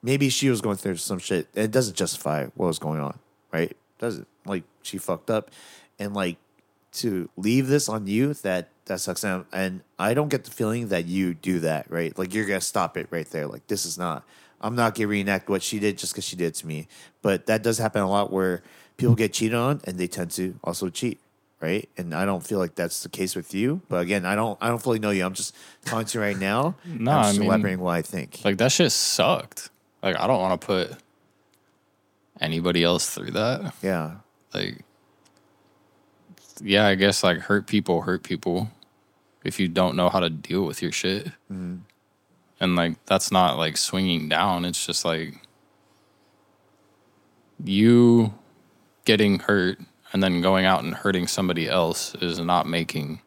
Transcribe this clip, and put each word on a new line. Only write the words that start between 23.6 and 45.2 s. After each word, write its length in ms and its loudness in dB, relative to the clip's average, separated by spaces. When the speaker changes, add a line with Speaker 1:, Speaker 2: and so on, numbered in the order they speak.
Speaker 1:
But 140 -2
again, 240 -2
I 80 0
don't, 260 -2
I 80 -2
don't 140 -2
fully 160 0
know 120 0
you. 140 2
I'm 100 -2
just 200 -8
talking 240 -2
to 100 -4
you 60 0
right 140 -2
now. 420 0
Speaker 2:
<laughs> 40 -20
No, 280 -2
Speaker 1:
I'm 100 4
just 140 4
Speaker 2:
I 20 2
mean, 100 2
Speaker 1:
elaborating 320 2
what 120 0
I 100 0
think. 420 -8
Speaker 2:
like, 140 2
that 140 4
shit 180 4
sucked. 800 0
Like, 160 0
I 80 0
don't 140 4
wanna 180 2
put 340 -2
anybody 440 2
else 240 2
through 220 -8
that. 420 -2
Speaker 1:
Yeah. 340 -2
Speaker 2:
Like, 320 -8
yeah, 260 6
I 100 8
guess, 280 4
like, 140 4
hurt 280 0
people 360 2
hurt 200 -2
people 480 -4
if 140 -6
you 100 0
don't 280 2
know 120 4
how 120 2
to 100 2
deal 340 -2
with 180 -6
your 100 -4
shit. 340 -2
Speaker 1:
Mm-hmm. 260 -8
Speaker 2:
And, 160 2
like, 300 -2
that's 260 2
not, 260 4
like, 180 0
swinging 520 -2
down. 360 0
It's 200 -4
just, 200 -4
like, 380 -4